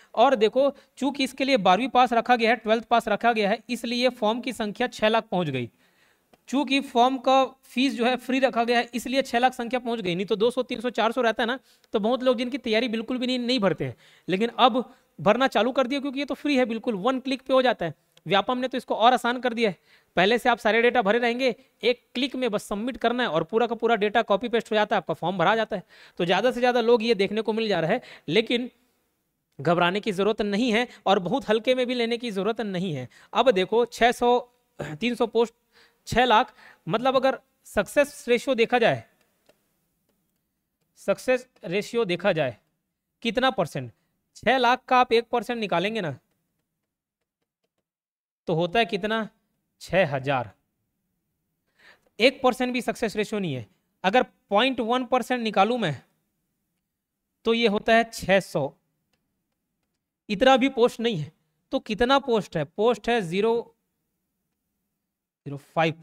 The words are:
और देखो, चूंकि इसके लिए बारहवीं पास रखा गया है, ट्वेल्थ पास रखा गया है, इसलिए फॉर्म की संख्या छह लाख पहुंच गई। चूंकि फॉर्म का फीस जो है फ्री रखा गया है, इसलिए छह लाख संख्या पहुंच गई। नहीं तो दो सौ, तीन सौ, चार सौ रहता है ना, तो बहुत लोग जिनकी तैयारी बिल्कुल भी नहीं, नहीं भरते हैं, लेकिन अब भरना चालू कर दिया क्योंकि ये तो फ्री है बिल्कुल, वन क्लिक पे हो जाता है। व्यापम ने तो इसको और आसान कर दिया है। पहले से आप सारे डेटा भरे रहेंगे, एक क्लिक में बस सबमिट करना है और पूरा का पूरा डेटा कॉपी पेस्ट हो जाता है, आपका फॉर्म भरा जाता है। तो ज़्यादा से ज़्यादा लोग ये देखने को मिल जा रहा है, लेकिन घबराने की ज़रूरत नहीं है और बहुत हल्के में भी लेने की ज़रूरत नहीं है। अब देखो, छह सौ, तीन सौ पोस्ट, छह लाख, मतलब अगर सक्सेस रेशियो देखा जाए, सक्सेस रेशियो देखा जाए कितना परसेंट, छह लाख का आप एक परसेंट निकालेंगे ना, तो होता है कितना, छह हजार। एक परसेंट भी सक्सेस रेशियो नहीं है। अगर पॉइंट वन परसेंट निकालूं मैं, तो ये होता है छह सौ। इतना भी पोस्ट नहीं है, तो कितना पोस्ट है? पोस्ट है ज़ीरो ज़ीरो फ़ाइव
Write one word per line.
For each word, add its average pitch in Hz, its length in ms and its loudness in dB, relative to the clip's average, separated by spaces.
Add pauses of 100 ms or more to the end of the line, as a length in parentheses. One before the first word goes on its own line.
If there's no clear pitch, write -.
(160)
और 262 200 6
देखो, 254 400 2 (220)
चूंकि 269 260 -2
इसके - 200 -4
लिए 262 140 2
बारहवीं 190 300 4
पास 254 260 2
रखा 233 220 4
गया 226 140 0
है, 240 60 4
ट्वेल्थ 226 300 -2
पास 233 220 0
रखा 226 260 0
गया 208 160 0
है, 226 200 -2
इसलिए 240 400 -2
फॉर्म 240 320 -2
की 247 120 -8
संख्या 214 340 -4
छह 226 200 -2
लाख 220 160 2
पहुंच 180 260 -4
गई। 127 220 -6 (760)
चूंकि 269 340 0
फॉर्म 262 360 2
का 262 280 2
फीस 254 480 -4
जो 226 120 -2
है 254 100 2
फ्री 254 240 -2
रखा 247 240 0
गया 233 140 2
है, 233 160 0
इसलिए 254 280 -2
छह 247 180 -2
लाख 247 140 2
संख्या 240 260 -4
पहुंच 233 200 -4
गई। 185 160 -4
नहीं 190 100 -4
तो 220 100 -2
दो 220 160 2
सौ, 247 120 -4
तीन 240 180 -8
सौ, 240 80 -4
चार 226 220 0
सौ 254 100 -2
रहता 226 220 0
है 220 40 0
ना, 254 120 -4 (340)
तो 226 60 0
बहुत 233 240 -2
लोग 254 140 4
जिनकी 247 200 -4
तैयारी 233 300 0
बिल्कुल 226 300 -4
भी 247 100 -4
नहीं, 254 120 -2
नहीं 247 200 -2
भरते 175 260 0
हैं, 123 100 -10 (340)
लेकिन 190 200 0 (100)
अब 240 340 2 (280)
भरना 220 260 2
चालू 233 240 0
कर 262 160 0
दिया 277 120 -4
क्योंकि 269 200 -8
ये 285 60 -4
तो 285 80 -8
फ्री 294 240 -2
है 254 80 2
बिल्कुल, 226 300 -4
वन 247 240 -2
क्लिक 262 220 -6
पे - 120 -4
हो 262 80 4
जाता 240 240 0
है। 156 80 -6 (340)
व्यापम 196 300 0
ने 254 100 -4
तो 262 100 -6
इसको 240 180 -6
और 220 180 6
आसान 240 260 -2
कर 240 140 -4
दिया 220 160 0
है। 170 80 -6 (380)
पहले 202 220 4
से 202 120 0
आप 175 80 2
सारे 220 240 2
डेटा 240 200 2
भरे 214 180 2
रहेंगे, 240 360 0 (280)
एक 240 300 0
क्लिक 254 220 -4
में 254 160 -2
बस 202 120 -4
सबमिट 226 340 -6
करना 240 260 0
है 220 60 -2
और 165 140 0
पूरा 226 240 0
का 233 80 -4
पूरा 233 200 2
डेटा 208 260 0
कॉपी 214 280 0
पेस्ट 226 220 -2
हो 214 40 -2
जाता 214 200 2
है, - 20 2
आपका 175 160 -4
फॉर्म 175 240 -4
भरा 180 180 4
जाता 220 200 -4
है। 180 80 -8 (340)
तो 180 80 0
ज़्यादा 190 260 2
से 240 80 -6
ज़्यादा 240 220 2
लोग 233 220 4
ये 233 120 2
देखने 196 260 -2
को 214 120 -4
मिल 226 140 -2
जा 190 120 0
रहा 160 120 0
है, 240 100 -2 (260)
लेकिन 233 440 0 (920)
घबराने 175 380 2
की 214 120 -4
ज़रूरत 196 300 0
नहीं 208 320 0
है 240 140 0 (180)
और 196 140 4
बहुत 196 300 -4
हल्के 226 260 2
में 254 120 -2
भी 254 60 -4
लेने 233 240 -4
की 240 140 -8
ज़रूरत 202 300 -4
नहीं 190 320 -6
है। 127 160 -10 (240)
अब 240 180 4
देखो, 220 340 0
छह 233 260 0
सौ, 240 420 0 (280)
तीन - 340 -6
सौ 233 120 -2
पोस्ट, 226 260 0 (540)
छह 247 180 2
लाख, 233 280 2 (340)
मतलब 240 280 0
अगर 254 240 0 (240)
सक्सेस - 640 -2
रेशियो 247 280 0
देखा 226 240 2
जाए, 151 240 2 (1900)
सक्सेस 247 540 -4 (140)
रेशियो 208 420 -4
देखा 175 260 -2
जाए 139 260 -2 (640)
कितना 240 280 0
परसेंट, 151 420 -4 (440)
छह 247 220 0
लाख 247 300 2
का 254 100 4
आप 247 160 4
एक 233 160 0
परसेंट 240 300 -4
निकालेंगे 202 420 -2
ना, 147 180 -6 (2250)
तो 190 60 -2
होता 170 260 0
है 226 60 2
कितना, 214 440 -4 (520)
छह 170 340 0
हजार। 127 360 -4 (1700)
एक 269 240 4
परसेंट 247 300 0
भी 247 80 -4
सक्सेस 220 340 -6
रेशियो 208 240 -4
नहीं 175 140 -4
है। 120 140 -10 (360)
अगर 214 200 4
पॉइंट 247 560 -2
वन 247 260 -2
परसेंट 247 360 -2
निकालूं 214 360 2
मैं, 160 240 -4 (1400)
तो 226 100 2
ये 233 140 2
होता 214 280 2
है 226 180 2
छह 190 260 2
सौ। 151 340 -4 (1600)
इतना 254 280 6
भी 262 120 2
पोस्ट 247 300 0
नहीं 226 180 -2
है, 147 140 -8 (400)
तो 269 80 -2
कितना 247 400 0
पोस्ट 233 380 -2
है? 156 60 -2
पोस्ट 214 460 -2
है 233 120 0
ज़ीरो 202 500 -2 (1800)
ज़ीरो 139 100 -10
फ़ाइव 165 460 -2